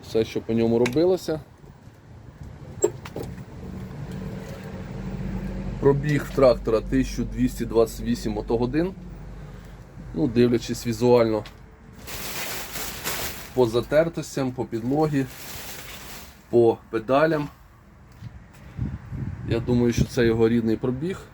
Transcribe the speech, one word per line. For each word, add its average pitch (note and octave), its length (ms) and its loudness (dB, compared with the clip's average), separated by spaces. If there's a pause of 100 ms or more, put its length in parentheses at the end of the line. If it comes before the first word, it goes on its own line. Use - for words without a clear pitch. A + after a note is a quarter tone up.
Все, A2+ 240 0
що - 160 -6
по A#2 120 -4
ньому A2+ 260 4
робилося. D#3 600 2 (4000)
Пробіг C#3 440 4
в - 120 -8
трактора A#2+ 460 4
тисячу B2+ 420 0
двісті A#2 420 -2
двадцять A2 360 2
вісім A#2 320 -2
мотогодин. B2 600 0 (1200)
Ну, D#3 140 0
дивлячись A#2+ 600 2
візуально A2+ 560 4 (2000)
по B2+ 120 6
затертостям, C#3 880 0
по B2 140 -4
підлогі, C3+ 600 0 (1200)
по A#2 280 6 (120)
педалям. C#3+ 600 2 (2000)
Я A2+ 120 0
думаю, A#2+ 340 4
що - 120 4
це B2 200 2
його A2+ 240 6
рідний A2+ 280 4
пробіг. C3 440 -2 (120)